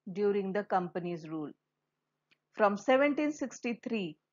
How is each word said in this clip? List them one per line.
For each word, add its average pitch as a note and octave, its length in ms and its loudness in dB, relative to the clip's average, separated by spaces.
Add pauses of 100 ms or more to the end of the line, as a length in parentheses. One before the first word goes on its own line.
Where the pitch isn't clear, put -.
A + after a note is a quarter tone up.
(120)
during G3+ 400 0
the G3+ 100 -2
company's F3 680 -4
rule. D#3 220 -8 (1000)
From G3+ 240 4
seventeen D4 560 4
sixty-three A#3 840 -4 (160)